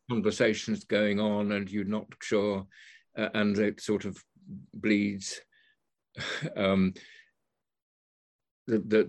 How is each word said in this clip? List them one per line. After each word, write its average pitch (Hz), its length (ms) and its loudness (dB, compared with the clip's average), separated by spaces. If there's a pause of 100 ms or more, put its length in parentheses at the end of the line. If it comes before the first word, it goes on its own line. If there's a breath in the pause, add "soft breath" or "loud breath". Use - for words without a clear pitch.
(100)
conversations 107 720 0
going 104 340 2
on 104 340 0
and 101 180 -2
you're 101 140 -2
not 107 220 -4 (140)
sure, 101 460 0 (500 loud breath)
uh, 107 160 -2
and 104 260 2
it 104 220 0
sort 104 240 -2
of 95 180 -8 (520)
bleeds. 104 680 0 (760 soft breath)
<laughs> - 400 -8
Um, 95 360 2 (1700 loud breath)
the, 113 120 2
the, 107 300 4